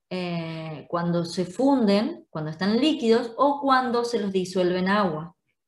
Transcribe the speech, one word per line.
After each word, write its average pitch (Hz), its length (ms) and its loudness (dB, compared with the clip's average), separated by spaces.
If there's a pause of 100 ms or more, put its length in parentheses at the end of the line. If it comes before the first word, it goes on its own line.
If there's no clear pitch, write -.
(120)
eh, 165 760 -8
cuando 170 360 0
se 175 200 -4
funden, 247 840 2
cuando 156 220 -6
están 202 280 0
líquidos, 240 580 2
o 277 220 4
cuando 247 440 2
se 233 160 -2
los 202 120 -4
disuelve 180 480 0
en 185 100 0
agua. 170 460 -2 (320)